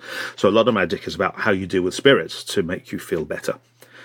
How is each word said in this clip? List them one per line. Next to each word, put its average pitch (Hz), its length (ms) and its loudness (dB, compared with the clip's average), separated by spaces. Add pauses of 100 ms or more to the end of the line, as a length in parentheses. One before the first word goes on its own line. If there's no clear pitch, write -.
(380)
So 107 100 2
a 95 40 6
lot 110 160 6
of 120 60 2
magic 90 340 -2
is - 80 -8
about 92 200 -2
how - 160 0
you 95 140 0
deal 92 160 0
with 90 120 0
spirits 113 520 2
to - 180 -2
make - 280 -6
you 90 80 -6
feel 80 260 -4
better. - 300 -6 (500)